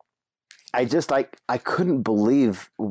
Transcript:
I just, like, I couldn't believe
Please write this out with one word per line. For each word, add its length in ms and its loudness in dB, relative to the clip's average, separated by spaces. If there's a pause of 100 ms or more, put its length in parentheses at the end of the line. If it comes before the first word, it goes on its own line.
(720)
I 120 0
just, 260 -2
like, 260 -2 (100)
I 120 -4
couldn't 420 -2
believe 680 2 (200)